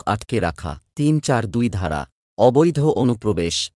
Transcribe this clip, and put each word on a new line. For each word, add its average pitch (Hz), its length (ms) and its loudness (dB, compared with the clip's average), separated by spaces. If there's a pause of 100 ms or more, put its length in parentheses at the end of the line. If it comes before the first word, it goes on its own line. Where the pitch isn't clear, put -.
আটকে 110 340 -4
রাখা 82 320 -4 (220)
তিন 151 260 0
চার 120 300 0
দুই 120 200 0
ধারা, 85 300 -4 (380)
অবৈধ 147 420 4 (160)
অনুপ্রবেশ 107 600 0 (200)